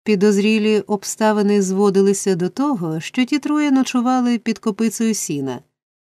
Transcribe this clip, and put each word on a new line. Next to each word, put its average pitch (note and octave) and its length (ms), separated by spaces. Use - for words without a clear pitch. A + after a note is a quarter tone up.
підозрілі G#3+ 800
обставини G#3 840
зводилися G3 720
до F3+ 140
того, F3 520
що - 240
ті C#4+ 140
троє D4 320
ночували B3 680
під A3+ 200
копицею A3+ 560
сіна, C3+ 460